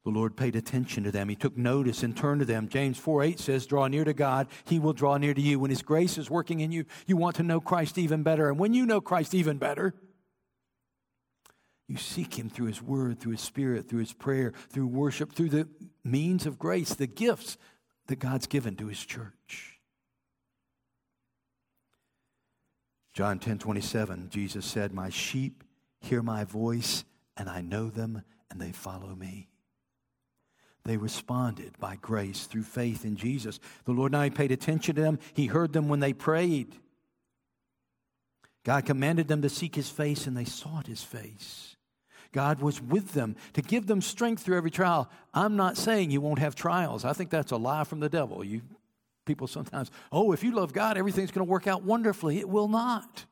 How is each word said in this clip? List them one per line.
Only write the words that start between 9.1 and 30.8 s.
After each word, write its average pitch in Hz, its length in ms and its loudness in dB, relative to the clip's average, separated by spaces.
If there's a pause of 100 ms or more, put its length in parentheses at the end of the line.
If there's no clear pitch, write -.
even 156 240 4
better, 160 360 0 (1900)
you 131 100 -6
seek - 420 -6
Him 113 100 -6
through 117 180 -4
His 107 140 -4
Word, 127 400 -2
through 117 120 -4
His 107 80 -4
Spirit, 127 480 -2
through 117 100 0
His 110 140 -2
prayer, 131 400 0 (160)
through 135 180 -2
worship, 135 460 -2
through 165 180 2
the 151 180 2 (360)
means 156 420 2
of 139 120 -6
grace, 175 360 0
the 135 120 0
gifts - 520 -2 (480)
that 131 140 -4
God's 131 260 -2
given 120 300 -2
to 107 100 -8
His 104 180 -8
church. - 760 -14 (3250)
John 98 260 0
ten 107 200 -4
twenty-seven, 101 720 -4
Jesus 101 340 -6
said, 101 300 -4
"My 92 160 -6
sheep - 540 -4 (340)
hear 120 240 0
my 110 220 -2
voice, 117 600 -2 (320)
and 92 140 -8
I 90 100 -6
know 104 300 -4
them, 110 320 -6 (260)
and 90 120 -12
they 87 120 -8
follow 95 420 -12
me." 92 340 -14 (1400)